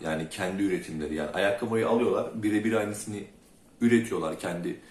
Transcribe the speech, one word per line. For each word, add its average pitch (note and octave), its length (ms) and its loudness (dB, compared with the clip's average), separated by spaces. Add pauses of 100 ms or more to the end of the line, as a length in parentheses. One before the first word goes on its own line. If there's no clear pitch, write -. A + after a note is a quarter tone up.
Yani D#2+ 280 -2
kendi G2 340 -2
üretimleri. D#2+ 520 -2
Yani D2+ 140 -4
ayakkabıyı G#2 600 0
alıyorlar. A2+ 540 2
Birebir G#2+ 300 2
aynısını G#2 440 -2 (640)
üretiyorlar F#2 580 2
kendi F2 400 -4 (120)